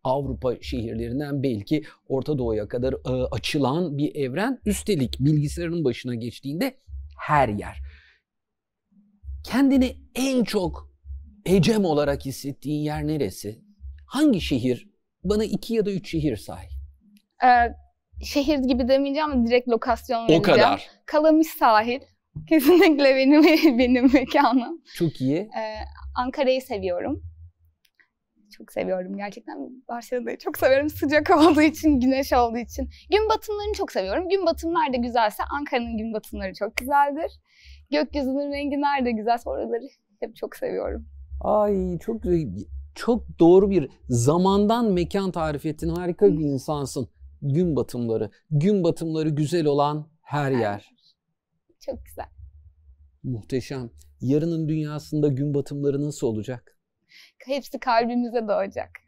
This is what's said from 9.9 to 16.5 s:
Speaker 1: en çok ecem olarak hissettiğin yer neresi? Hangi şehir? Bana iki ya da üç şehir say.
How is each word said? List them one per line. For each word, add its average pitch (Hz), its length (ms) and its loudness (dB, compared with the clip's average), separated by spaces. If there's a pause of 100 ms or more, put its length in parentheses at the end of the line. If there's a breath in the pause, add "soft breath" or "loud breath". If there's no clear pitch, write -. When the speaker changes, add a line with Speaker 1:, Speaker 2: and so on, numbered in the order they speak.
Speaker 1:
en 254 300 0
çok 185 460 -4 (560)
ecem 202 380 4
olarak 143 400 0
hissettiğin 143 600 -6
yer 151 220 -4
neresi? 123 560 -4 (440)
Hangi 269 340 2
şehir? 123 480 -2 (360)
Bana 208 200 0
iki - 300 -4
ya 214 120 2
da 208 40 -4
üç 190 200 -6
şehir 151 260 0
say. - 280 -14 (800)